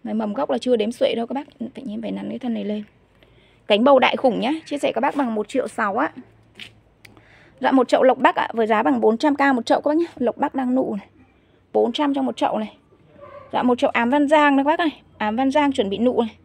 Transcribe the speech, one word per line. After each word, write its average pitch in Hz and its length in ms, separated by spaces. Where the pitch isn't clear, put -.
Này, 214 100
mầm 214 200
gốc 269 160
là 262 80
chưa 247 180
đếm 214 160
xuể - 240
đâu 226 120
các - 60
bác. 285 140
Phải - 80
nhìn, 208 180
phải 208 100
nắn 196 180
cái 226 100
thân 240 140
này 208 120
lên. 208 180
Cánh 208 160
bầu 277 160
đại - 180
khủng 214 220
nhá. 220 120
Chia 294 120
sẻ 277 180
các 226 60
bác 294 140
bằng 247 200
một 214 120
triệu - 200
sáu 214 300
á. 285 140
Dạ, 254 120
một 262 160
chậu - 160
lộc 254 140
bắc 302 180
ạ, - 180
với 226 140
giá 220 160
bằng 262 180
bốn 220 160
trăm 277 180
k 294 40
một 233 100
chậu - 160
các - 80
bác 302 80
nhá. 339 80
Lộc 240 220
bắc 277 180
đang 254 200
nụ 262 240
này. - 80
Bốn 220 180
trăm 285 220
cho 277 80
một 247 160
chậu 269 200
này. 214 200
Dạ, - 100
một 247 140
chậu 262 120
ám 233 200
Văn 285 180
Giang 294 300
đây 277 60
các 277 40
bác 330 120
ơi. 339 120
Ám 214 180
Văn 269 160
Giang 285 200
chuẩn - 180
bị 196 80
nụ 233 240
này. 226 240